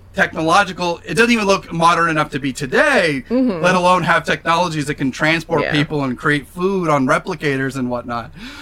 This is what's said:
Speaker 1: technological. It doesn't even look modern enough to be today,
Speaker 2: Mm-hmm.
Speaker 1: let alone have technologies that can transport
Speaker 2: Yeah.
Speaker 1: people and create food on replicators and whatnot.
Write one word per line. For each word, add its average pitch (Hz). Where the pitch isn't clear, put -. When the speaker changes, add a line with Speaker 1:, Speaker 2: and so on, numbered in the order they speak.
Speaker 1:
technological. 175
It 170
doesn't 233
even 220
look 196
modern 165
enough 156
to 147
be 135
today, 175
Speaker 2:
Mm-hmm. 226
Speaker 1:
let 180
alone 180
have 160
technologies 165
that 147
can 135
transport 156
Speaker 2:
Yeah. -
Speaker 1:
people 147
and 123
create 147
food 180
on 143
replicators 139
and 127
whatnot. 120